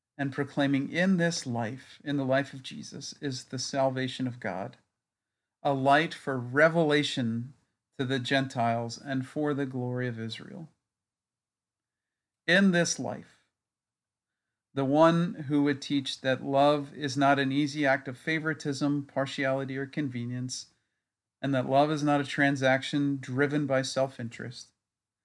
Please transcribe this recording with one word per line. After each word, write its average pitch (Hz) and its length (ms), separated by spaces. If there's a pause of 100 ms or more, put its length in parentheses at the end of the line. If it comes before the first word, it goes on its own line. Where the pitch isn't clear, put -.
(180)
and 139 160
proclaiming, 139 580
"In 185 240
this 170 320
life, 120 560
in 143 140
the 135 80
life 135 260
of 135 120
Jesus, - 580
is 131 240
the 131 140
salvation 131 680
of 123 140
God, 101 340 (880)
a 147 80
light 139 420
for 135 240
revelation 143 1160 (440)
to 139 60
the 131 160
Gentiles 117 800
and 135 280
for 147 280
the 139 120
glory 123 440
of 113 100
Israel." 113 480 (1800)
In 190 260
this 170 280
life, - 380 (1400)
the 135 120
one 165 480 (160)
who 147 140
would 143 180
teach 139 400
that 131 240
love 143 480
is 135 240
not 143 200
an 135 140
easy 147 340
act 135 220
of 127 100
favoritism, 147 840
partiality, 135 760
or 135 80
convenience, 123 840 (760)
and 139 120
that 127 160
love 143 220
is 147 120
not 147 180
a 135 40
transaction 139 920
driven 139 500
by 131 140
self-interest, 123 880 (560)